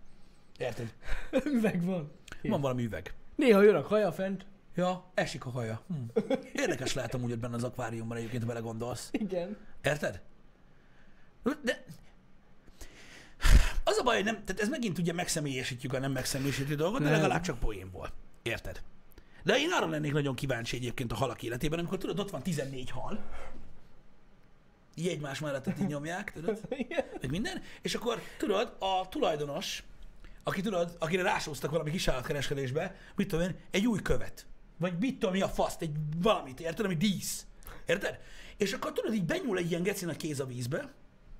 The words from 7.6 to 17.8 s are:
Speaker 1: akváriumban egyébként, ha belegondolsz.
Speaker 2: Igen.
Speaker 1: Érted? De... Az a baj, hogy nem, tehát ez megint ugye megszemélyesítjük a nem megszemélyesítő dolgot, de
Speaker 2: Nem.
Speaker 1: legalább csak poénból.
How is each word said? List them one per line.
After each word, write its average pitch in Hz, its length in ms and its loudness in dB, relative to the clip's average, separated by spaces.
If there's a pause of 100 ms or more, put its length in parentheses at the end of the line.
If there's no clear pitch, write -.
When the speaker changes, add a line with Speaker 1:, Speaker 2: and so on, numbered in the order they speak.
Speaker 1:
akváriumban 117 520 -4
egyébként, 117 260 -4
ha 117 60 -2
belegondolsz. 117 640 -4
Speaker 2:
Igen. 190 440 -2 (260)
Speaker 1:
Érted? 143 400 0 (1400)
De... 247 220 -4 (2000)
Az 415 140 6
a 415 40 2
baj, 240 120 6
hogy 196 100 4
nem, 214 200 -2
tehát 214 160 -4
ez 208 80 4
megint 240 300 0
ugye 175 140 2
megszemélyesítjük 139 800 -2
a 135 60 0
nem 135 140 0
megszemélyesítő 135 640 0
dolgot, 170 240 2
de 147 60 2
Speaker 2:
Nem. 151 100 6
Speaker 1:
legalább 165 280 4
csak 175 160 -2
poénból. 95 500 0 (340)